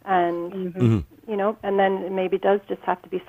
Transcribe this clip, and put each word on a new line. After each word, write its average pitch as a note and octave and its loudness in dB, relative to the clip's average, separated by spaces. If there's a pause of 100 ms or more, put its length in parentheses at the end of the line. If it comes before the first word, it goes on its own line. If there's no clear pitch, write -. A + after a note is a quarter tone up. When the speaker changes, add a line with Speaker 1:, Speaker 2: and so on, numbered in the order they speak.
Speaker 1:
And, F3 0
Speaker 2:
Mm-hmm. F#3 -6
Speaker 3:
Mm-hmm. A2+ 0
Speaker 1:
you G#3 -2
know, G3+ 0
and G3 0
then F#3+ 4
it F3+ -6
maybe F#3+ 0
does G3 2
just F#3+ -8
have F3+ -4
to - -20
be F#3 -6